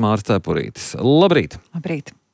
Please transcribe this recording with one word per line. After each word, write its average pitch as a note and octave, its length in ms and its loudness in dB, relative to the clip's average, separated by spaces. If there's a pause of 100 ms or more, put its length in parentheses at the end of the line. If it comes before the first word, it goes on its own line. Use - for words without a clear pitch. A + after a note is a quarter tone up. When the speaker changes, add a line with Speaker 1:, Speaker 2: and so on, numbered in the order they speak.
Speaker 1:
Mārs G#2+ 240 0
Cepurītis. - 720 -4
Labrīt! D3 560 2 (160)
Speaker 2:
Labrīt! E3 400 -8 (240)